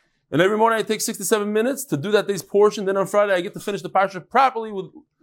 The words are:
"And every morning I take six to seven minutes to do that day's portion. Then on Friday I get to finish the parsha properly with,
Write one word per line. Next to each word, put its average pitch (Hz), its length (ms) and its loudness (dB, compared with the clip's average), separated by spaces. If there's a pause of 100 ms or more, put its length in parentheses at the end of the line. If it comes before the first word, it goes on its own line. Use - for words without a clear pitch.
(320)
"And 156 100 2
every 208 160 2
morning 226 220 2
I - 20 -2
take 208 200 -2
six - 180 -6
to 190 60 -8
seven 208 280 0
minutes 240 320 -2
to - 120 -4
do 180 120 -6
that 202 180 2
day's 196 140 -4
portion. 208 440 2
Then 196 120 0
on 190 80 0
Friday 208 280 2
I 180 80 0
get 190 120 -8
to 170 60 -12
finish 196 240 -8
the 180 80 -8
parsha 190 360 -2
properly 233 440 0
with, 190 160 -8 (360)